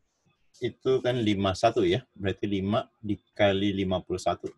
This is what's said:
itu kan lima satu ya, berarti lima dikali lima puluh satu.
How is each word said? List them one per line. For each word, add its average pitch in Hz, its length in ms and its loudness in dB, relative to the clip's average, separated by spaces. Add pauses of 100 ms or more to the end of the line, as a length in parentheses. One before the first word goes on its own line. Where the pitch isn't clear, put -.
(640)
itu 127 400 0
kan 123 160 0
lima 101 320 2
satu 110 320 2
ya, 92 320 0
berarti 98 320 -4
lima 101 400 -2 (160)
dikali 101 720 0
lima 92 240 -2
puluh 90 240 -6
satu. 87 240 -2 (100)